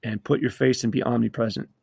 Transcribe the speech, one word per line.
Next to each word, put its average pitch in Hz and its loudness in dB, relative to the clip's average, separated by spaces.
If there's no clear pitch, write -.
and 110 -6
put - 0
your 120 0
face 131 2
and 113 0
be 131 0
omnipresent. 117 0